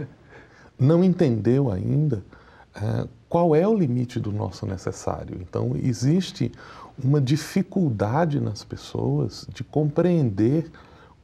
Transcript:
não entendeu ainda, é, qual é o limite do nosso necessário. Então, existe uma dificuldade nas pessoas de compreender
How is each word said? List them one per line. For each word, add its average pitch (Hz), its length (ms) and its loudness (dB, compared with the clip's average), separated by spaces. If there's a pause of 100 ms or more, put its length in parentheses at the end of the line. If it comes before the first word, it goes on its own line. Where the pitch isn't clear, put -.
(800)
não 160 240 6
entendeu 131 680 2
ainda, 117 520 0 (520)
é, 113 320 -2 (200)
qual 170 280 4
é 160 120 6
o 226 60 4
limite 123 460 0
do 104 120 -4
nosso 104 340 -6
necessário. - 760 -6
Então, 110 340 -4
existe 139 760 0 (500)
uma 143 200 4
dificuldade 143 1160 0
nas 110 240 -4
pessoas 123 880 -4
de - 100 -12
compreender 151 1040 2 (540)